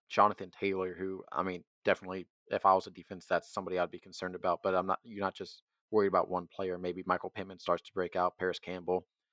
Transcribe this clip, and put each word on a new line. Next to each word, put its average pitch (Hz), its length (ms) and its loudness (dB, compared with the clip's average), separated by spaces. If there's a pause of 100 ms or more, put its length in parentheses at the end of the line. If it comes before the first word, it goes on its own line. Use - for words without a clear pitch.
Jonathan 101 420 4
Taylor, 92 440 -2
who, 95 380 -6
I 80 100 0
mean, 92 220 -4 (200)
definitely, 95 440 0 (200)
if - 180 0
I 95 80 8
was 92 140 2
a 95 40 -16
defense, 90 340 -14
that's - 260 0
somebody 92 260 -4
I'd 87 140 0
be 90 80 -14
concerned 92 360 -8
about, 87 260 -2
but 95 120 0
I'm 92 120 2
not, 95 180 0
you're 101 160 -10
not 95 140 -2
just - 280 -14 (280)
worried 104 180 4
about 90 220 2
one 87 180 -4
player. 92 300 -4
Maybe 90 280 -4
Michael 90 240 0
Pittman 95 300 -12
starts 87 240 0
to - 100 -20
break 90 220 -2
out, 90 220 2
Paris 90 220 -2
Campbell. 90 460 -2 (260)